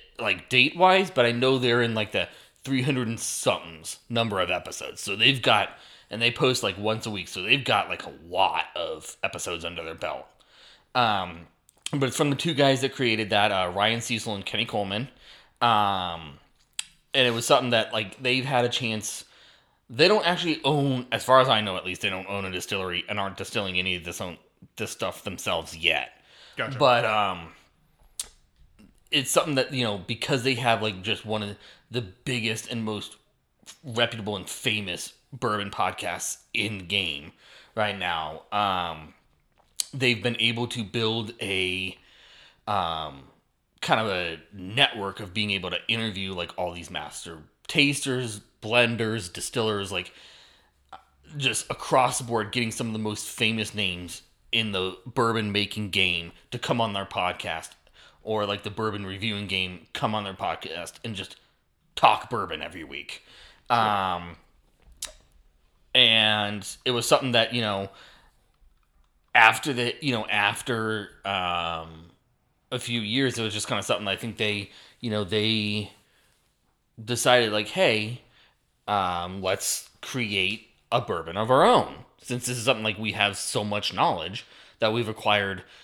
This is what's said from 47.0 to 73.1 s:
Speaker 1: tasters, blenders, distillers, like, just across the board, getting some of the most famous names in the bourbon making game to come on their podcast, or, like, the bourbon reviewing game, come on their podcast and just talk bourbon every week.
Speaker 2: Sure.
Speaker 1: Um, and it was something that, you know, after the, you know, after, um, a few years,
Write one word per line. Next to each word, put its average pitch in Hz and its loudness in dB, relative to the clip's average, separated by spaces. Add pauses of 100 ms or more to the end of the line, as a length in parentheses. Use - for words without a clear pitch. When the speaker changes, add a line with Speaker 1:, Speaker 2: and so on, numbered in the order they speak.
Speaker 1:
tasters, 127 0 (200)
blenders, 113 0
distillers, 101 -2
like, 90 -6 (1200)
just 131 -2
across 127 2
the 131 -6
board, 113 0
getting 117 0
some 120 -4
of 110 -4
the 110 -4
most 107 -4
famous 110 0
names 90 -4 (280)
in 110 0
the 92 -2 (100)
bourbon 113 0
making 101 -2
game 87 0 (180)
to 123 -6
come 123 0
on 110 0
their 98 -4
podcast, 90 -4 (520)
or, 107 -2
like, 101 -4
the 107 -6
bourbon 104 -4
reviewing 101 -6
game, 90 -4
come 110 -2
on 104 -2
their 95 -8
podcast 82 -6 (100)
and 110 -8
just 92 -12 (580)
talk - 4
bourbon 80 -4
every 80 -10
week. 71 -12 (480)
Speaker 2:
Sure. 120 6
Speaker 1:
Um, 95 0 (1600)
and 107 4 (180)
it 127 0
was 117 0
something 135 4
that, 113 2
you 120 0
know, 98 -2 (1500)
after 113 8
the, 120 0
you 135 0
know, 110 0
after, 107 0 (140)
um, 85 -4 (600)
a 127 -4
few 120 -4
years, 123 0